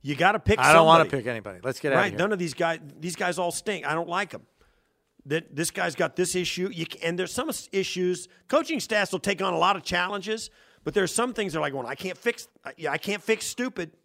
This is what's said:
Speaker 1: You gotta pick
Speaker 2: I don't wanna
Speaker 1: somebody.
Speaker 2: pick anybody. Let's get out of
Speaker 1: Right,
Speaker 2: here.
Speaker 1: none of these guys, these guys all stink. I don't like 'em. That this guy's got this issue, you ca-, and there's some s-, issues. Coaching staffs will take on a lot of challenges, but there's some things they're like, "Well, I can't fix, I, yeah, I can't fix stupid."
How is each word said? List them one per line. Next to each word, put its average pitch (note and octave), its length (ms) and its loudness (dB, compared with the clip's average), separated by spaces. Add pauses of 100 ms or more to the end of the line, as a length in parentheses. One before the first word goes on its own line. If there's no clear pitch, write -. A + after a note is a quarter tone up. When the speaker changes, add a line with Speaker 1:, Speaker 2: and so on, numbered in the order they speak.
Speaker 1:
You C#3+ 140 -6
gotta F#3 240 4
pick G#3 200 4
Speaker 2:
I D3 140 8
don't E3 140 12
wanna D#3+ 160 10
Speaker 1:
somebody. C3+ 180 0
Speaker 2:
pick G#2+ 60 -4
anybody. G#2 360 -6
Let's C3 160 -4
get C#3+ 140 0
out C3 40 6
of - 60 6
Speaker 1:
Right, F#3+ 80 0
Speaker 2:
here. G3+ 80 -6
Speaker 1:
none G3+ 120 2
of G3 80 -2
these E3 160 -4
guys, E3 240 -2 (200)
these E3 160 -6
guys F3+ 220 -2
all F3 140 -2
stink. F3+ 340 -6
I D3 80 -2
don't E3+ 160 -4
like F#3 240 -4
'em. - 140 -18 (800)
That D3 280 -4
this D#3+ 140 -2
guy's F3 260 -4
got E3+ 200 -2
this F3 200 -2
issue, F3+ 380 -2
you E3 140 -6
ca-, - 160 -16
and F3 160 -2
there's F3+ 140 -6
some D4 160 -4
s-, - 220 -10
issues. F3+ 580 -2 (180)
Coaching D#4+ 320 0
staffs G#3 320 -2
will F3+ 80 -4
take F#3+ 240 -2
on F3+ 100 0
a E3 60 0
lot F#3+ 160 4
of F3+ 80 -10
challenges, G3 680 -4 (360)
but D#3 100 -4
there's F#3+ 180 2
some A#3+ 200 0
things G3 200 -4
they're D#3+ 80 -2
like, C#3+ 120 -2
"Well, C3 120 -6
I C3 100 -8
can't F3+ 220 -8
fix, - 300 -4 (180)
I, - 120 -12
yeah, D3 140 -4
I D#3 60 -2
can't G3+ 240 -4
fix - 240 0
stupid." F#3+ 460 -6 (140)